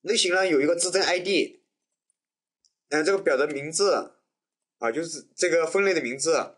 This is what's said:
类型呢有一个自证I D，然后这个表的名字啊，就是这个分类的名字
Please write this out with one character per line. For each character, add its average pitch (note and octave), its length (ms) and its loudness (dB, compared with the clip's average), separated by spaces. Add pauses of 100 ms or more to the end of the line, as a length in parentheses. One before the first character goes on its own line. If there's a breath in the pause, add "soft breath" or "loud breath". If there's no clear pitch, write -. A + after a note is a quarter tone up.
类 G3 120 -2
型 F#3 200 2
呢 F#3+ 120 2
有 D3+ 140 4
一 D3 60 2
个 E3+ 100 2
自 F3 140 -2
证 F#3 120 0
I F3 180 0
D， F3+ 440 -2 (1200)
然 D3+ 120 0
后 D#3 60 0
这 G3 60 2
个 G3 60 0
表 D3 180 2
的 C#3+ 100 2
名 D3 260 -8
字 D#3+ 400 0 (640)
啊， A2+ 140 -2
就 D#3 100 -4
是 D#3 320 -12
这 F3+ 140 0
个 E3 180 2
分 G3 160 0
类 G3 120 2
的 D#3 80 0
名 B2+ 160 -6
字 D3 400 -2